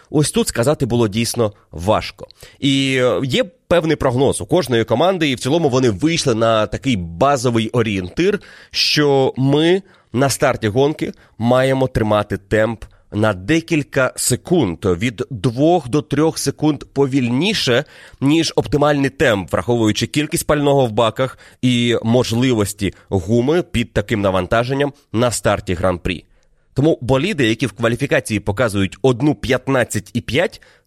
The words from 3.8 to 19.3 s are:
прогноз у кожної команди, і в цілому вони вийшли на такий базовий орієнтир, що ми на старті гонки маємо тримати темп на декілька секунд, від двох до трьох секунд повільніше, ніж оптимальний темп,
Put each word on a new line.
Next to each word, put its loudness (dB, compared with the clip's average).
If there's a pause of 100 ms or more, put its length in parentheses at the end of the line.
прогноз 0
у -10
кожної 0
команди, 0
і -2
в -8
цілому 0
вони 2
вийшли 0
на 2
такий -4
базовий 0
орієнтир, -2 (300)
що 2
ми 2 (320)
на 2
старті 0
гонки 0 (260)
маємо 2
тримати 0
темп -2 (280)
на 0
декілька -2
секунд, 0
від -2
двох 0
до 0
трьох -2
секунд -2 (100)
повільніше, 0 (380)
ніж 2
оптимальний 0
темп, 0